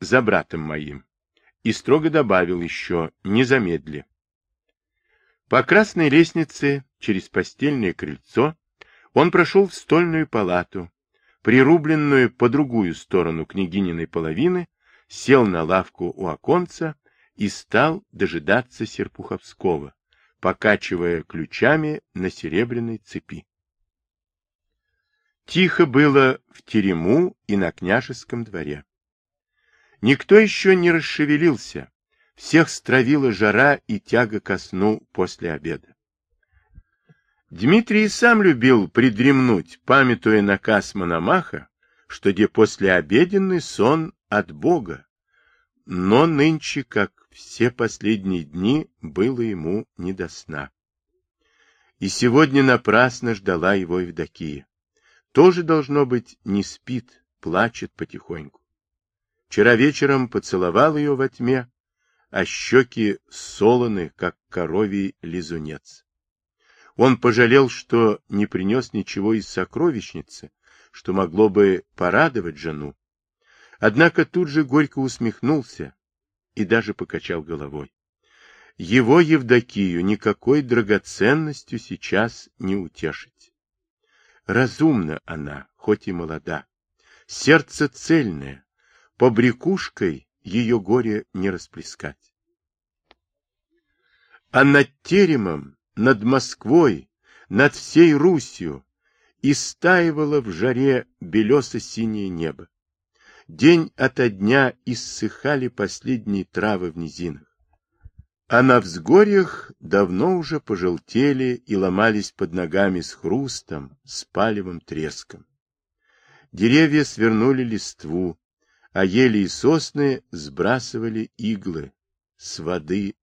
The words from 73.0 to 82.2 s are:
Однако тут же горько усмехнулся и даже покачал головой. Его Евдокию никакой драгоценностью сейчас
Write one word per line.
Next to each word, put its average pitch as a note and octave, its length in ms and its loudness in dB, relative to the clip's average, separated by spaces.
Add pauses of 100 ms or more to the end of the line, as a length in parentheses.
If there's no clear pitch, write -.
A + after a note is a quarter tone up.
Однако D3+ 460 2
тут F3+ 240 -4
же D3 160 -2
горько C#3 360 0
усмехнулся A#2+ 920 -4 (600)
и G#2+ 100 -4
даже G#2+ 300 0
покачал F2 480 -8
головой. D2 500 -12 (840)
Его A#2+ 420 4
Евдокию A#2 800 0
никакой G#2+ 600 0
драгоценностью A#2+ 1160 -2
сейчас - 720 -6 (100)